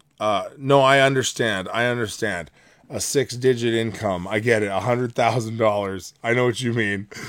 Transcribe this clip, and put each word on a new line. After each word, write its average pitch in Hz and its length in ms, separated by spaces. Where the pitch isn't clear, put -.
Uh, 104 380
no, 139 240
I 135 180
understand. 120 720
I 117 120
understand. 107 680
A 117 100
six-digit 120 720
income. 104 540
I 107 120
get 110 220
it. 104 60
A 95 140
hundred 120 340
thousand 113 420
dollars. 101 640
I 117 120
know 123 120
what 120 160
you 120 120
mean. 104 340